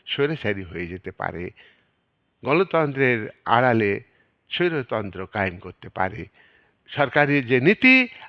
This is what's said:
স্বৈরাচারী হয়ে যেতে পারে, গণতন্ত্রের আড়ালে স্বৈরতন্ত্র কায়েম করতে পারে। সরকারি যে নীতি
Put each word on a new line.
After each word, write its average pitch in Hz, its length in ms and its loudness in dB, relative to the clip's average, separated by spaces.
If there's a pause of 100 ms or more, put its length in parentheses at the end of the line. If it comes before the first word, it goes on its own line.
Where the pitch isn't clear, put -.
স্বৈরাচারী 139 560 -2
হয়ে 85 240 -10
যেতে 90 240 -12
পারে, 87 380 -8 (960)
গণতন্ত্রের 139 840 0 (160)
আড়ালে 113 540 2 (500)
স্বৈরতন্ত্র 113 760 -4
কায়েম 95 320 -4
করতে 90 320 -18
পারে। 92 360 -6 (640)
সরকারি 143 540 2
যে 123 200 2
নীতি 247 460 6 (220)